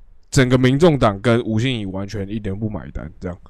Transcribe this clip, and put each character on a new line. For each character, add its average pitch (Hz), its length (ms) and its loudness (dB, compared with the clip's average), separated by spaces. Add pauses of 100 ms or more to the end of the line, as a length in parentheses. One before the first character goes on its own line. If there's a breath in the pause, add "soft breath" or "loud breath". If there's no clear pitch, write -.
(300)
整 127 180 4
个 127 100 4
民 127 200 4
众 156 220 4
党 104 200 2
跟 117 240 2
吴 110 160 -2
欣 123 200 -2
盈 98 120 -8
完 98 160 -8
全 101 220 -8
一 110 100 -6
点 101 140 -6
都 101 60 -8
不 110 100 -4
买 73 220 -10
单， 71 280 -12
这 95 80 -10
样。 90 100 -10 (120)